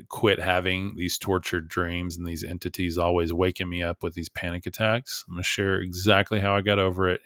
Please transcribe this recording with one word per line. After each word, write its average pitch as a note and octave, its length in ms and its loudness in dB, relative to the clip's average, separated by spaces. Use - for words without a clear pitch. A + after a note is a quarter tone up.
quit - 300 2
having F#2 560 0
these F2 240 -4
tortured F2 480 -2
dreams F2 500 -2
and F2 80 -6
these E2 180 -6
entities F2 540 -4
always F2 340 2
waking F#2 380 0
me F2 140 -2
up E2+ 180 -4
with E2 140 -6
these E2+ 120 -6
panic F2 380 -6
attacks. A2 640 -2
I'm F2+ 80 -10
gonna F2+ 80 -6
share F#2+ 380 0
exactly G2 580 4
how G2+ 160 2
I G2+ 60 4
got G2+ 180 4
over F#2+ 280 2
it F2+ 180 0